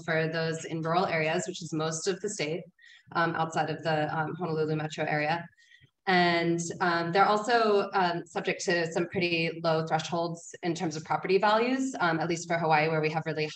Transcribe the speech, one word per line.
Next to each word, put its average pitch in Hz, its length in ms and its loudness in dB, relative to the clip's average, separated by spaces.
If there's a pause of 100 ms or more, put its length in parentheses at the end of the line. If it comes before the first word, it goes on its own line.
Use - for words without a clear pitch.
for 160 220 2
those 160 380 -2
in 160 160 -6
rural 165 240 2
areas, 160 420 0
which 185 140 -10
is 165 120 -8
most 160 340 -2
of 180 140 -2
the 202 80 -6
state, 160 320 -4 (520)
um, 165 220 2
outside 160 340 0
of 156 140 -6
the, 151 340 0
um, 156 180 -4
Honolulu 156 400 -2
metro 156 300 -4
area. 151 380 0 (640)
And, 170 520 4 (220)
um, 170 300 0
they're 151 140 6
also, 214 680 2
um, 180 320 2
subject 196 400 -4
to 170 260 0
some 170 160 -2
pretty 165 560 0
low 160 240 2
thresholds 165 720 -4
in 170 140 0
terms 165 200 -4
of 156 80 -8
property 160 360 0
values, 240 600 2
um, 165 200 2
at 156 100 0
least 170 180 -4
for 170 100 0
Hawaii, 160 320 4
where 156 120 2
we 156 80 2
have 160 160 -2
really 151 300 -2